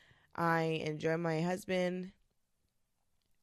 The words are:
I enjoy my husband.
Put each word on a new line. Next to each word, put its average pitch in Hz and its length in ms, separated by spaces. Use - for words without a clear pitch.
I 165 500
enjoy 160 320
my 165 240
husband. 180 680